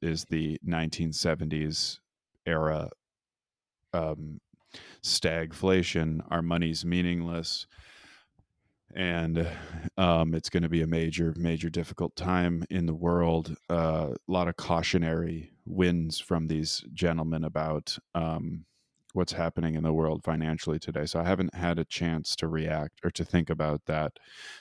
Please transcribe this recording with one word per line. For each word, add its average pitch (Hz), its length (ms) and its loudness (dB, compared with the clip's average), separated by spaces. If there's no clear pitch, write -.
is 80 240 -2
the 78 360 -2
nineteen 82 520 -2
seventies 78 880 -2
era, 78 440 0
um, 78 460 -4
stagflation. 82 1300 2
Our 85 120 2
money's 85 420 0
meaningless. 85 840 -2
And, 82 540 0
um, 82 380 4
it's - 160 -4
gonna 85 180 2
be 82 140 2
a 80 40 2
major, 82 500 2
major 85 340 0
difficult 82 460 -4
time 87 540 2
in 85 160 0
the 80 80 2
world." 82 600 2
Uh, 80 440 0
a 90 40 0
lot 90 160 2
of 85 80 -4
cautionary 82 960 0
winds 87 560 2
from 82 280 0
these 80 440 -2
gentlemen 82 520 0
about, 78 520 -2
um, 82 520 -4
what's 90 180 0
happening 82 420 0
in 80 100 0
the 80 80 4
world 78 320 2
financially 80 540 0
today. 78 280 -4
So 82 140 -2
I 82 40 0
haven't 92 300 2
had 85 240 0
a 80 60 0
chance 82 520 -2
to 80 120 -2
react 78 560 -2
or 87 60 0
to - 140 -4
think 82 260 2
about 76 360 0
that. 78 320 -2